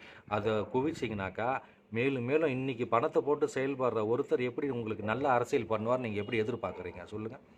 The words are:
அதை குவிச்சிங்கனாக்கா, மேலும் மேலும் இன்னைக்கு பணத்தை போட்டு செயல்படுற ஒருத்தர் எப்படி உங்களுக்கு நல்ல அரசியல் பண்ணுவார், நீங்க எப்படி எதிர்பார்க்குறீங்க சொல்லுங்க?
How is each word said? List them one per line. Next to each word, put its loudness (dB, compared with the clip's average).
அதை 2
குவிச்சிங்கனாக்கா, -2
மேலும் 0
மேலும் 4
இன்னைக்கு -2
பணத்தை 2
போட்டு 2
செயல்படுற 0
ஒருத்தர் 2
எப்படி -2
உங்களுக்கு -4
நல்ல 0
அரசியல் 2
பண்ணுவார், 2
நீங்க -2
எப்படி 0
எதிர்பார்க்குறீங்க -4
சொல்லுங்க? -8